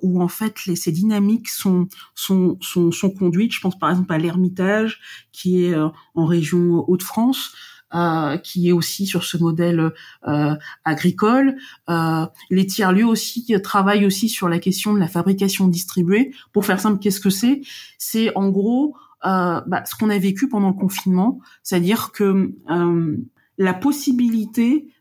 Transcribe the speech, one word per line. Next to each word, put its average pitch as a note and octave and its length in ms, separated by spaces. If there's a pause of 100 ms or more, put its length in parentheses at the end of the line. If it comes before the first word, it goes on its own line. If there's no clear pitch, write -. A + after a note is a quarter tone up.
où, F3+ 200
en F3 60
fait, - 380
les, F3 100
ces - 160
dynamiques G#3 560
sont, F3+ 400 (260)
sont, F#3 460
sont, E3+ 320
sont F#3 180
conduites. F#3+ 440
Je - 80
pense F#3+ 180
par D#3 100
exemple F3 240
à D#3 40
l'Ermitage, F#3 800 (320)
qui F3+ 320
est, F3 100
euh, D#3 140 (260)
en D#3+ 120
région E3+ 600
Hauts-de-France, A3+ 680 (400)
euh, D#3+ 420
qui F3 300
est F3 60
aussi F3 340
sur F3+ 160
ce - 140
modèle, E3 560 (340)
euh, D3 280 (280)
agricole. G#3+ 720 (340)
Euh, D#3+ 380 (220)
les F#3+ 180
tiers-lieux F#3+ 400
aussi, A3+ 440
euh, G3+ 80
travaillent G3+ 460
aussi G3 220
sur G3 220
la E3+ 100
question G3 340
de G#3 60
la F3 80
fabrication F#3+ 640
distribuée. F#3 600 (200)
Pour G3+ 140
faire F#3+ 160
simple, G#3 180
qu'est-ce G3+ 220
que G3 80
c'est ? B3 320 (360)
C'est - 380
en G3 140
gros, A#3 480 (280)
euh, F3+ 400
bah, - 200
ce - 100
qu'on G#3+ 140
a G#3 80
vécu G3 320
pendant G3+ 180
le F#3+ 80
confinement, F#3+ 640 (220)
c'est-à-dire F#3 500
que, F#3+ 420 (160)
euh, E3+ 460 (420)
la F#3+ 160
possibilité A#3+ 1160 (120)